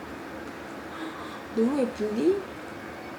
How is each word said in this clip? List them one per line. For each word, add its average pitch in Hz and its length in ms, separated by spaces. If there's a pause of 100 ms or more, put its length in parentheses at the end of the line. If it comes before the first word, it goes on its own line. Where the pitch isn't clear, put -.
(1600)
너무 254 260
예쁜디? 240 760 (600)